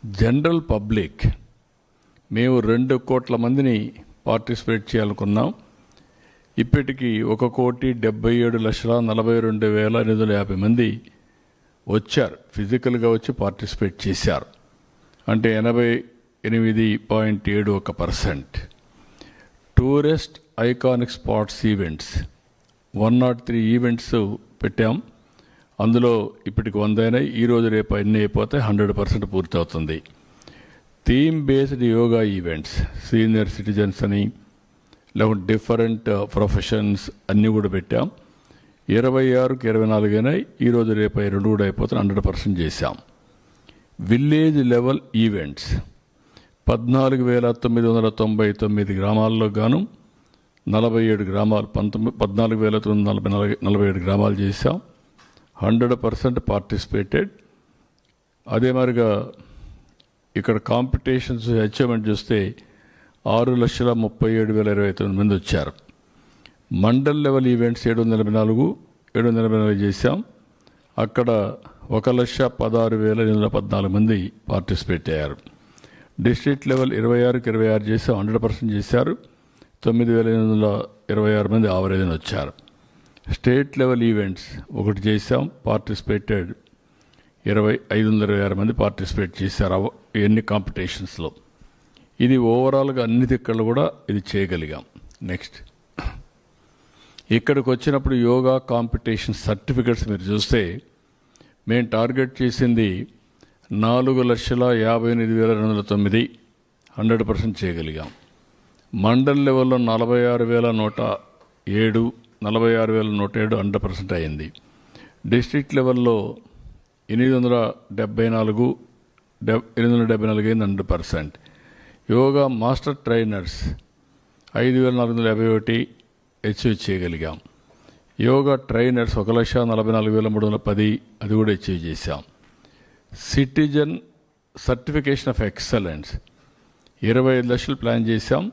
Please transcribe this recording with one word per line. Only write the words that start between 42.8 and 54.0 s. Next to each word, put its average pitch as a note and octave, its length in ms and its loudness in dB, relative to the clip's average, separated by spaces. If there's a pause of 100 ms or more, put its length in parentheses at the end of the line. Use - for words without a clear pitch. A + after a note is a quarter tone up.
విలేజ్ D3 580 2
లెవెల్ B2 420 2 (160)
ఈవెంట్స్, G2+ 600 -2 (920)
పద్నాలుగు B2+ 540 2
వేల A#2+ 280 2
తొమ్మిది A#2 360 2
వందల A2+ 220 2
తొంభై G#2+ 440 0
తొమ్మిది G#2 400 -2
గ్రామాల్లో A2 520 2
గాను A2+ 420 0 (840)
నలభై A2+ 360 2
ఏడు G#2+ 180 2
గ్రామాలు, G#2 420 0
పంతొమ్మిది, G#2+ 520 -4
పద్నాలుగు G#2+ 420 0
వేల G#2+ 180 2
తొమ్మిది G#2 320 0
వందల G2+ 120 0
నలభై G2 100 -2
నాలుగు, G2+ 340 -2
నలభై G2+ 220 4
ఏడు F#2+ 120 0
గ్రామాలు G2+ 360 2